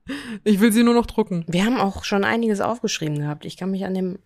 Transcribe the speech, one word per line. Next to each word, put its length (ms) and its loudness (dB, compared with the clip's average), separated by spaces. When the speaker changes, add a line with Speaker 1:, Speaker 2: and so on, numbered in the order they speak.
Speaker 1:
Ich 160 4
will 100 6
sie 140 4
nur 100 6
noch 120 2
drucken. 420 -2
Speaker 2:
Wir 160 0
haben 160 0
auch 240 -2
schon 180 0
einiges 380 0
aufgeschrieben 580 -2
gehabt. 260 -6
Ich 120 -12
kann 160 -4
mich 120 -4
an 100 -4
dem 320 -4